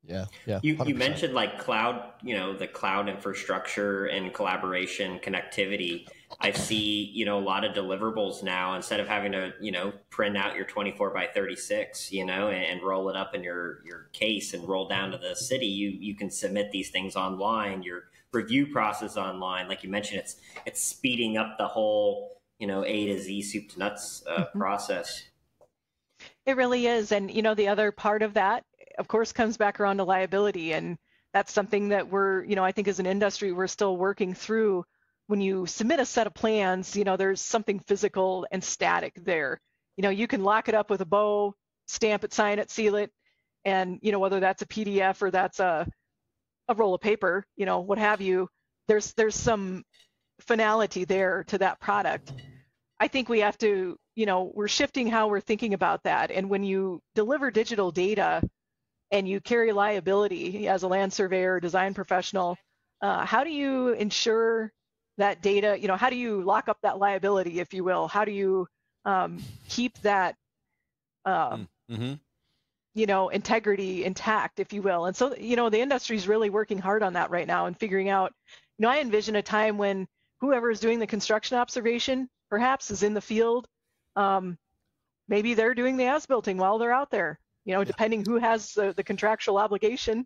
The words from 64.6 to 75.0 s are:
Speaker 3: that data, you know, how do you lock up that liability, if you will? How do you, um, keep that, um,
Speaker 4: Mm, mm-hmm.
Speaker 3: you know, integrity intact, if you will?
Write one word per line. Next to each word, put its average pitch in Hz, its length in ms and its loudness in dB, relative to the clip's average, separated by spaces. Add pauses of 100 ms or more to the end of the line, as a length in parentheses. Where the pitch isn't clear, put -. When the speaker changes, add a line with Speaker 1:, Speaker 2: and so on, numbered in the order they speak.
Speaker 3:
that 196 240 0
data, 202 360 4
you 202 100 -2
know, 190 80 4
how 233 140 2
do 262 60 -2
you 226 280 -2
lock 208 260 2
up 208 140 -2
that 196 140 0
liability, 190 640 2
if 175 140 -6
you 185 100 -4
will? 170 240 0
How 202 160 0
do 214 80 -2
you, 190 360 0 (360)
um, 175 400 -2 (240)
keep - 360 -4
that, 190 320 2 (920)
um, 151 420 -2 (240)
Speaker 4:
Mm, 113 60 -6
mm-hmm. 123 160 -4 (840)
Speaker 3:
you 220 100 2
know, 190 240 2
integrity 202 760 0
intact, 208 540 -2
if 190 120 -4
you 208 100 -4
will? 180 240 0